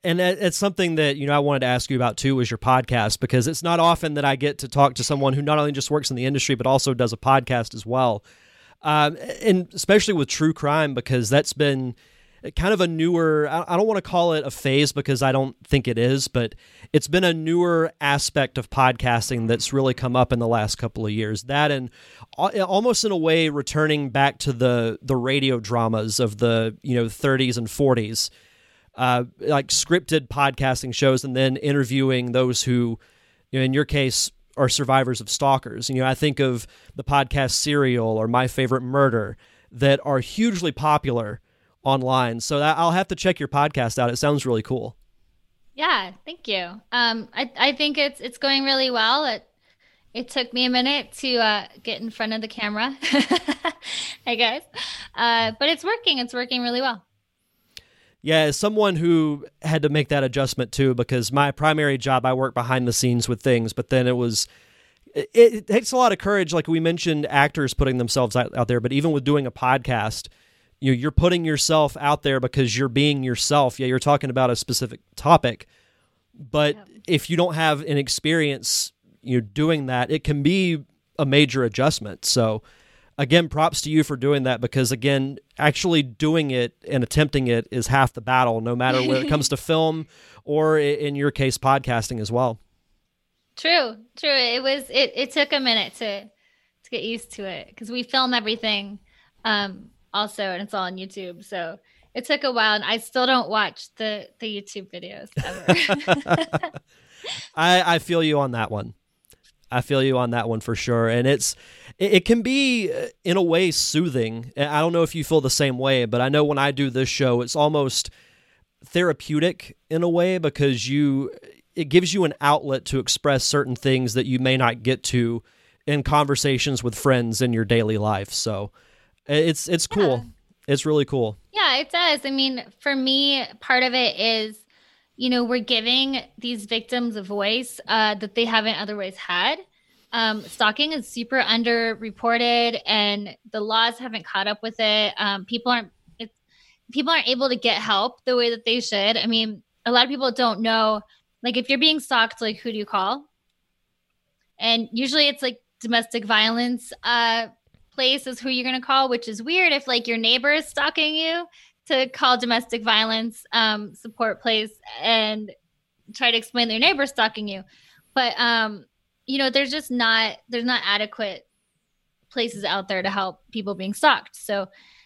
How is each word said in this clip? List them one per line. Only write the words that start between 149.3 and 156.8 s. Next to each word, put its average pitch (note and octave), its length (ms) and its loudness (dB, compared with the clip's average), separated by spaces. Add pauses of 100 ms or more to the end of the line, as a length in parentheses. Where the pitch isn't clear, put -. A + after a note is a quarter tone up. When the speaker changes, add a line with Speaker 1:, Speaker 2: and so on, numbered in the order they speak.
Speaker 2:
a A#3 80 0
lot B3 120 6
of B3+ 60 -4
people B3+ 220 -2
don't A#3 280 0
know, A3 420 0 (400)
like, A#3+ 140 -4
if B3 120 -4
you're C4+ 100 2
being D#4 220 2
stalked, A3+ 400 -2
like, G#3+ 180 -4
who A#3+ 140 -8
do G#3+ 60 -6
you G#3 80 -6
call? G#3+ 380 -2 (1300)
And A3+ 340 0
usually C4+ 360 0
it's, C#4+ 140 -4
like, B3 180 -6 (200)
domestic A#3 440 -2
violence, A3+ 680 0 (120)